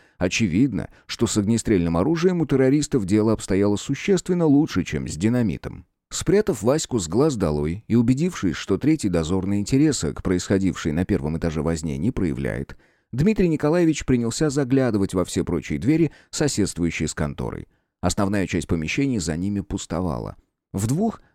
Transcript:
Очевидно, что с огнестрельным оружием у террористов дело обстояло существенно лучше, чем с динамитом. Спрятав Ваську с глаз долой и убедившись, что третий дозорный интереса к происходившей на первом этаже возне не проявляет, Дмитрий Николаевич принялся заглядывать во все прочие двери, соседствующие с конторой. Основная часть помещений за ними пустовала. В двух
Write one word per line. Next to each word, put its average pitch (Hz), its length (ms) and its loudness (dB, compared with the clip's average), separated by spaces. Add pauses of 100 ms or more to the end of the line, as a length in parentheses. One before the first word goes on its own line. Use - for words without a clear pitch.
(180)
Очевидно, 98 720 0 (160)
что - 220 0
с - 100 -2
огнестрельным 98 580 2
оружием 165 440 2
у 151 60 0
террористов 131 600 2
дело 107 260 4
обстояло 101 440 2
существенно 175 680 0
лучше, 143 380 4
чем 69 240 -4
с 69 80 -8
динамитом. 107 720 -2 (240)
Спрятав 190 540 0
Ваську 131 340 0
с 87 80 -4
глаз 123 300 2
долой 80 500 0
и 107 80 0
убедившись, 123 640 2
что - 200 -2
третий 147 340 0
дозорный 92 500 0
интереса 135 520 0
к - 120 -8
происходившей 95 640 0
на 82 140 0
первом 80 340 -2
этаже 80 240 -2
возне 80 340 -2
не 92 140 -2
проявляет, 67 640 -4 (360)
Дмитрий 185 360 2
Николаевич 160 560 2
принялся 123 460 0
заглядывать 127 640 0
во 90 100 2
все 85 200 -2
прочие 78 340 -4
двери, 151 320 2 (200)
соседствующие 85 760 -2
с - 80 -6
конторой. 60 540 -6 (360)
Основная 165 420 0
часть - 220 -4
помещений 110 500 -2
за 80 160 -4
ними 98 260 -4
пустовала. 80 760 -6 (380)
В 98 140 -2
двух 202 340 -2 (120)